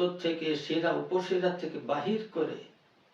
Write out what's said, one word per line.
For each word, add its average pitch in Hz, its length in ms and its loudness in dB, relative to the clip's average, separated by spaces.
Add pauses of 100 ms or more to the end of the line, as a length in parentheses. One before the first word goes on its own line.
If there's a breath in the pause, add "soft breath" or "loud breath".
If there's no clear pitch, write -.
(220)
থেকে, 160 260 0 (160)
শিরা 165 260 2 (120)
উপশিরা 180 480 2 (100)
থেকে 151 180 -6 (120)
বাহির 196 300 0 (160)
করে - 220 0 (560)